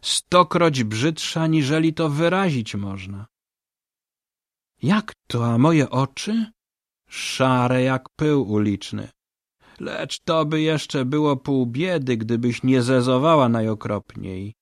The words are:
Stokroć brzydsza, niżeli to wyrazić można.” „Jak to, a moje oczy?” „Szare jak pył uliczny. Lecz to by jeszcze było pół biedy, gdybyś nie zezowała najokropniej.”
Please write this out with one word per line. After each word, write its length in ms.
Stokroć 800
brzydsza, 640
niżeli 480
to 140
wyrazić 680
można.” 520
„Jak 300
to, 200
a 120
moje 320
oczy?” 640
„Szare 760
jak 340
pył 340
uliczny. 580
Lecz 400
to 240
by 160
jeszcze 440
było 320
pół 300
biedy, 500
gdybyś 460
nie 200
zezowała 680
najokropniej.” 1120